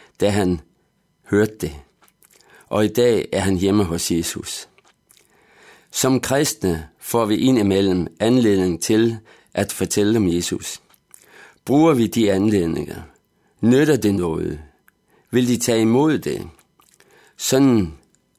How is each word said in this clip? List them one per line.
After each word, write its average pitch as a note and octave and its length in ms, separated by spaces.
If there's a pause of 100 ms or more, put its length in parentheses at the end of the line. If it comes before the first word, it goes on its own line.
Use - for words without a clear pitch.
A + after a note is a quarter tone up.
(200)
da G2+ 80
han F#2 320 (680)
hørte G#2+ 300
det. D#2+ 120 (960)
Og G#2+ 160
i G#2+ 40
dag A#2 440
er F#2 80
han F#2+ 160
hjemme G2 280
hos E2+ 260
Jesus. - 580 (1200)
Som C3 280
kristne F#2+ 680 (120)
får A#2 260
vi G#2+ 100
indimellem G2 680 (140)
anledning G2+ 640
til A2+ 340 (380)
at G2+ 180
fortælle G#2 460
om G2+ 100
Jesus. F2 520 (840)
Bruger D3+ 300
vi A#2 120
de G#2 260
anledninger? F2 680 (580)
Nytter C3+ 360
det G#2 180
noget? E2 460 (680)
Vil B2 180
de B2 80
tage A#2 240
imod B2 380
det? - 300 (880)
Sådan, A#2+ 580 (440)